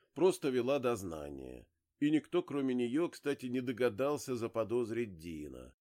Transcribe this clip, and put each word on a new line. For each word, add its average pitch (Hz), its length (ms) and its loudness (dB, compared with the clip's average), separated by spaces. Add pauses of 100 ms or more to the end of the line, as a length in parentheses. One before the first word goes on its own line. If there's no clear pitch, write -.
(140)
просто 170 360 4
вела 127 280 2
дознание — 73 880 -4 (340)
и 147 100 4
никто, 156 320 2
кроме 135 320 0
неё, 123 340 2
кстати, 139 380 -4
не 123 140 -2
догадался 127 760 0
заподозрить 113 840 -2
Дина. 73 640 -10